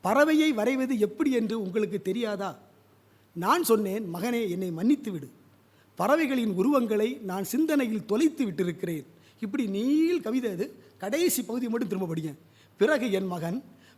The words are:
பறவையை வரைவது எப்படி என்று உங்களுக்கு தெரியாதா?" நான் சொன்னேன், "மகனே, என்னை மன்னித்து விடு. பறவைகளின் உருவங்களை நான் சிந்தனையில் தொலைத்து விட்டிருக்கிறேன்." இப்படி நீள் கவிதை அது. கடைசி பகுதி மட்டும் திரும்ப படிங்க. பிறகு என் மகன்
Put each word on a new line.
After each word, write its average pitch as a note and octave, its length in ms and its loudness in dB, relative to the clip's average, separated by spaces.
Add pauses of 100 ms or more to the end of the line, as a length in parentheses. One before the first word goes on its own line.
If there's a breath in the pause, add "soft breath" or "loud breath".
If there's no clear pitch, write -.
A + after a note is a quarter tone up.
பறவையை D4+ 440 6
வரைவது B3+ 500 0
எப்படி C4 320 0
என்று A3+ 320 0
உங்களுக்கு F#3+ 400 -2
தெரியாதா?" G3 560 -4 (720 soft breath)
நான் A#3 320 2
சொன்னேன், G#3 500 0
"மகனே, A3+ 360 -2
என்னை F3+ 200 -4
மன்னித்து A3 400 0
விடு. E3+ 180 -8 (640 soft breath)
பறவைகளின் B3+ 600 0
உருவங்களை A#3 680 2
நான் F#3+ 220 -4
சிந்தனையில் C4 640 0
தொலைத்து C#4+ 400 0
விட்டிருக்கிறேன்." E3+ 580 -4 (360 soft breath)
இப்படி A3+ 260 -2
நீள் D4 540 2
கவிதை A#3+ 300 -2
அது. F#3+ 240 -4 (240 soft breath)
கடைசி C4+ 440 0
பகுதி A#3 260 -4
மட்டும் A3+ 200 -2
திரும்ப F#3 260 -2
படிங்க. D#3 200 -6 (440 soft breath)
பிறகு A#3+ 340 4
என் F#3+ 140 0
மகன் F3+ 380 -6 (340 soft breath)